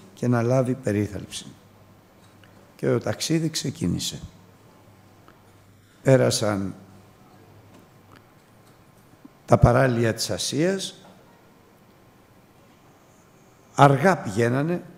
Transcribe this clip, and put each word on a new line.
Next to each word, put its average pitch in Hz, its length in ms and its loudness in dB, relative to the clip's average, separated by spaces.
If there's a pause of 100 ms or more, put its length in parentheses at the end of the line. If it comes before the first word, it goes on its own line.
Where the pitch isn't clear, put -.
(140)
και - 140 -4
να 120 140 2
λάβει 127 320 0
περίθαλψη. 101 720 -6 (1300)
Και 147 100 -6
το 127 120 2
ταξίδι 156 500 -4
ξεκίνησε. 104 720 -6 (1800)
Πέρασαν 113 720 2 (2750)
τα 135 120 4
παράλια 120 560 4
της - 160 -8
Ασίας, 170 760 -6 (2750)
αργά 139 420 6
πηγαίνανε, 131 680 -2 (160)